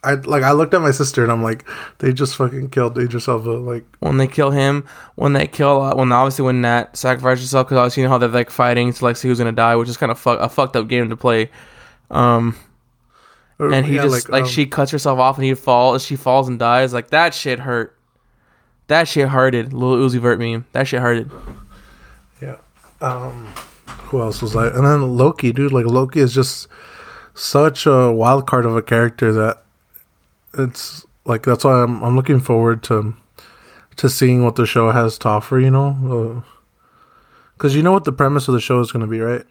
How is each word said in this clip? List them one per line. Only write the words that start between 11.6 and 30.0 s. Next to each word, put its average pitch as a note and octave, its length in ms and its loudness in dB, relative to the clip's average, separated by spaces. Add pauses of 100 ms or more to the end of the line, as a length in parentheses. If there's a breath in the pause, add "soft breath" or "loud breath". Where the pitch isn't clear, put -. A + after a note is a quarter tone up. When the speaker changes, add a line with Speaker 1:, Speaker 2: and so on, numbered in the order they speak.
Speaker 2:
Um, A#2 440 2 (1000 loud breath)
Speaker 1:
Or, D3 160 0
Speaker 2:
and C3+ 120 2
he C#3+ 100 0
Speaker 1:
yeah, C#3 80 0
Speaker 2:
just, B2+ 240 0
Speaker 1:
like, - 20 -20
Speaker 2:
like, C3 140 0
Speaker 1:
um, B2+ 60 -2
Speaker 2:
she C#3 180 0
cuts C#3 240 -2
herself C#3+ 260 -2
off C3+ 200 2
and C3+ 80 -2
he C3 100 0
falls, B2+ 480 2
she C#3 120 -8
falls C3 340 0
and A#2+ 100 -6
dies. B2 340 2
Like, A#2+ 160 -8
that D#3+ 240 2
shit B2+ 260 -6
hurt. B2 380 -6 (880)
That D#3+ 200 2
shit C3+ 220 0
hurted. C3 440 0
Lil B2+ 340 2
Uzi B2 120 0
Vert A#2+ 200 2
meme. A#2 340 -4
That C3+ 140 -2
shit B2 140 -4
hurted. A#2+ 300 -2 (1080 loud breath)
Speaker 1:
Yeah. C3 160 -14 (440)
Um, B2+ 460 -8 (400)
who - 340 -6
else G#2+ 220 -4
was A2 100 -6
like, A2+ 220 0
and C3 100 2
then C3+ 320 2
Loki, B2+ 340 2
dude. C#3 200 0
Like, B2 160 2
Loki B2+ 320 0
is B2+ 160 4
just - 320 -2 (680 loud breath)
such C#3+ 540 0
a B2+ 240 4
wild B2 340 2
card B2 220 0
of A2+ 80 0
a A2+ 80 2
character A#2 500 0
that A2 300 -2 (920)